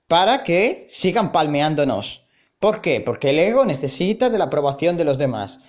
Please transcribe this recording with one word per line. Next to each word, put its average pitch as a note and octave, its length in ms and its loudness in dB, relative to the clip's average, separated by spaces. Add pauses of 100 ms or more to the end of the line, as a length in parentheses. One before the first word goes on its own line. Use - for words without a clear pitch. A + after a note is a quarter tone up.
para G#3 380 2
que G3 440 0
sigan F#3+ 440 -2
palmeándonos. D3 920 0 (340)
¿Por G#3+ 200 0
qué? B2+ 200 0
Porque A#2+ 300 -2
el D3 100 2
ego A#3 240 4
necesita F#3 640 -2
de A3 80 -2
la F3+ 60 2
aprobación D3 520 0
de E3+ 80 0
los C#3+ 140 0
demás. A#2 400 -4 (100)